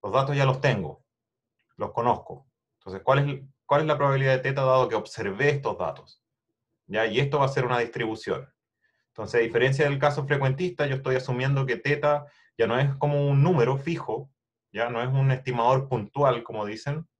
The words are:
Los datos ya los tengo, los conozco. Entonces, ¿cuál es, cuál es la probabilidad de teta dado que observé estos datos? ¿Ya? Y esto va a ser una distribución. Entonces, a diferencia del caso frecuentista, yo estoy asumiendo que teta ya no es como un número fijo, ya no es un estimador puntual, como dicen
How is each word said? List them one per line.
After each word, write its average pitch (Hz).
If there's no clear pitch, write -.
Los 98
datos 135
ya 139
los 135
tengo, 104
los 104
conozco. -
Entonces, 95
¿cuál 139
es, 143
cuál 147
es 156
la 151
probabilidad 135
de 131
teta 135
dado 131
que 113
observé 107
estos 127
datos? -
¿Ya? 110
Y 107
esto 143
va 139
a -
ser 131
una 123
distribución. 110
Entonces, 117
a -
diferencia 131
del 143
caso 143
frecuentista, 143
yo 135
estoy 131
asumiendo 131
que 127
teta 147
ya 113
no 120
es 139
como 143
un 139
número 135
fijo, 120
ya 113
no 120
es 127
un 135
estimador 127
puntual, 120
como 107
dicen 143